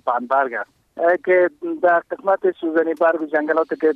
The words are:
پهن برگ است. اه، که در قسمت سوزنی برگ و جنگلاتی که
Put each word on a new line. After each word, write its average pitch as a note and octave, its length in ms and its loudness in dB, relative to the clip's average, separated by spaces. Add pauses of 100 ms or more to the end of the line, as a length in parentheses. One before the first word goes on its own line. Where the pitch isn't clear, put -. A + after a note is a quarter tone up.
پهن B2 220 -2
برگ C3 260 0
است. G#2 160 -8 (280)
اه، E3+ 280 2
که F3+ 240 4 (340)
در E3+ 280 2
قسمت F#3+ 280 -2 (220)
سوزنی E3 320 0
برگ E3 280 0
و D#3+ 40 -4
جنگلاتی D#3 560 -2
که D#3 140 2